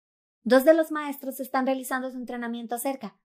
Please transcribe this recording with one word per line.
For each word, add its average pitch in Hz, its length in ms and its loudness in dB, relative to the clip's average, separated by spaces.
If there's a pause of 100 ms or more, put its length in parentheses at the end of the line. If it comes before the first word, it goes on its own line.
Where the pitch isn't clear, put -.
(440)
Dos 254 220 6
de 320 100 8
los 320 160 2
maestros 285 480 -8
están 262 260 -2
realizando 262 460 -2
su 254 60 -12
entrenamiento 240 600 -6
cerca 262 480 -6